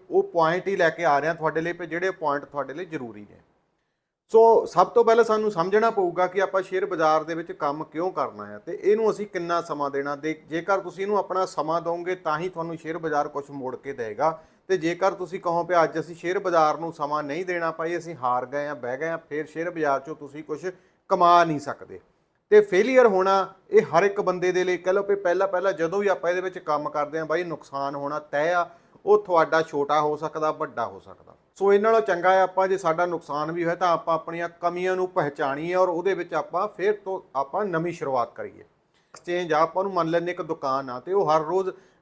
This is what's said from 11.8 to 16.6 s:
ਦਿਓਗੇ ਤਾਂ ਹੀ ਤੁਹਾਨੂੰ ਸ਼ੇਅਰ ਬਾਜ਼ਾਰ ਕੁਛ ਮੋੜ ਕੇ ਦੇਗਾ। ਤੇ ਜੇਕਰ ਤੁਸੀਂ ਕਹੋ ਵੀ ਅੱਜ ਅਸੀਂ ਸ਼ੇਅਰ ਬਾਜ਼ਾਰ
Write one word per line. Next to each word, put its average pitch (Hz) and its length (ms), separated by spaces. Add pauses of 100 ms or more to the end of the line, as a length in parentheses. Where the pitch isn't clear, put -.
ਦਿਓਗੇ 175 320
ਤਾਂ 156 240
ਹੀ 180 100
ਤੁਹਾਨੂੰ 165 280
ਸ਼ੇਅਰ 160 220
ਬਾਜ਼ਾਰ 151 300
ਕੁਛ 143 220
ਮੋੜ 127 260
ਕੇ 135 160
ਦੇਗਾ। 120 500 (260)
ਤੇ 185 80
ਜੇਕਰ 175 380
ਤੁਸੀਂ 175 260
ਕਹੋ 170 240
ਵੀ 175 100 (100)
ਅੱਜ 156 160
ਅਸੀਂ 156 140
ਸ਼ੇਅਰ 175 240
ਬਾਜ਼ਾਰ 160 400